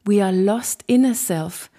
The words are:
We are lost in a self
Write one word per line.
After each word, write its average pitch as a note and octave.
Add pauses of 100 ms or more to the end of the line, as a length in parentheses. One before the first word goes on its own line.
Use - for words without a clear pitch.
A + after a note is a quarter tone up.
We G3+
are F#3+
lost G3+
in B3
a B3
self -